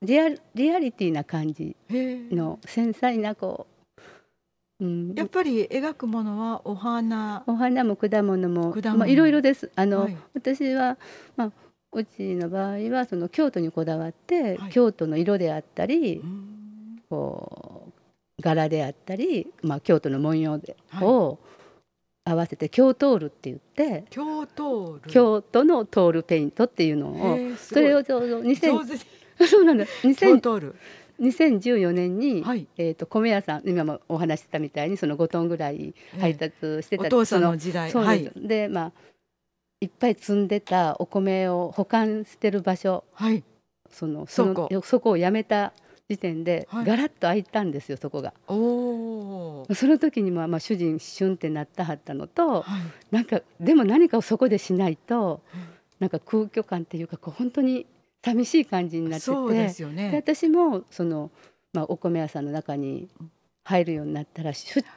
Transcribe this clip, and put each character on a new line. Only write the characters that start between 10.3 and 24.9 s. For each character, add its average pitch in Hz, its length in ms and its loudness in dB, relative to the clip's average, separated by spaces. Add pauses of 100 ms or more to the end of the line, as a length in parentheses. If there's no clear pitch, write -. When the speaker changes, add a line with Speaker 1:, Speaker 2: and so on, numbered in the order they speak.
Speaker 1:
私 269 400 -2
は、 254 240 0 (380)
ま 233 100 -2
あ、 208 60 -8 (400)
う 220 120 -4
ち 190 320 -6
の 175 120 -4
場 196 260 -4
合 202 40 -6 (120)
は 254 160 0
そ 185 100 -6
の 175 120 -2
京 294 220 0
都 180 100 -2
に 165 120 -2
こ 165 120 -2
だ 160 140 -2
わ 165 100 -6
っ 165 40 -10
て、 262 440 -2
Speaker 2:
は 196 120 -12
い。 - 20 -12
Speaker 1:
京 233 220 4
都 160 140 -4
の 156 100 -2
色 185 200 2
で 170 160 0
あ 156 60 -4
っ 156 40 -8
た - 220 -6
り、 185 340 0
Speaker 2:
う - 40 -14
ー 156 40 -14
ん。 208 840 -16
Speaker 1:
こ - 800 -10 (500)
う、 - 40 -14
柄 160 260 2
で 156 160 0
あ 131 60 -4
っ - 20 -12
た - 240 -12
り、 277 320 -2 (140)
ま 151 140 -2
あ、 151 40 -8
京 165 180 4
都 151 120 -2
の 135 100 -2
文 156 200 0
様 156 180 -2
で、 - 180 -14 (140)
Speaker 2:
は 185 140 -4
い。 196 40 6
Speaker 1:
を 202 300 2 (840)
合 170 120 0
わ 165 100 0
せ - 100 -12
て 151 120 -6
京 262 260 4
ト 269 220 2
ー - 20 -2
ル 156 80 -4
っ 147 40 -8
て - 200 -12
言 120 40 -10
っ 123 40 -14
て、 226 520 -4
Speaker 2:
京 302 360 -8
ト 208 540 -8